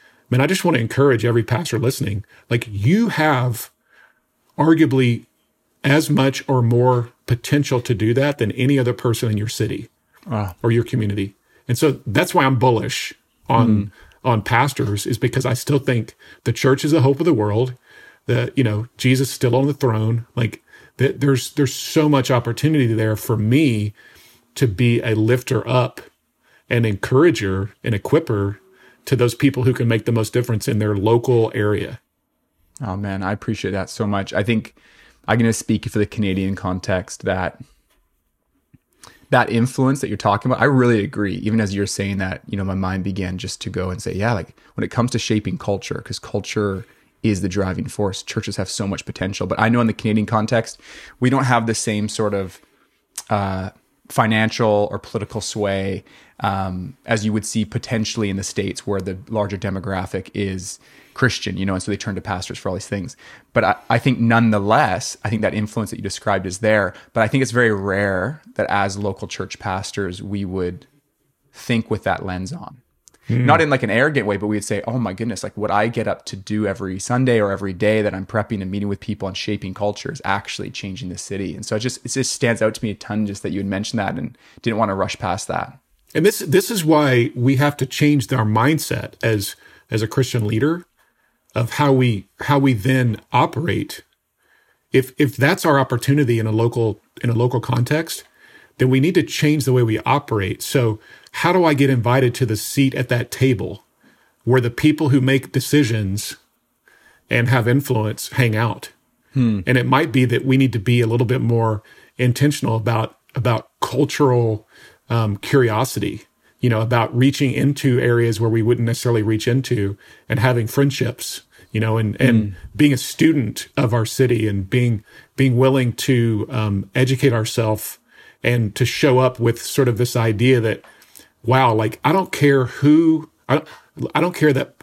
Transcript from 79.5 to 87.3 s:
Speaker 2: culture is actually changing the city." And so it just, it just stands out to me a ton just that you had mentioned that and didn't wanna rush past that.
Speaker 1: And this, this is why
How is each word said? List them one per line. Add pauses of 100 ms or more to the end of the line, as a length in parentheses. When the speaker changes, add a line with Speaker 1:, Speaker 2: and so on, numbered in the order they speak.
Speaker 2:
culture
is
actually
changing
the
city."
And
so
it
just,
it
just
stands
out
to
me
a
ton
just
that
you
had
mentioned
that
and (240)
didn't
wanna
rush
past
that. (340)
Speaker 1:
And
this,
this
is
why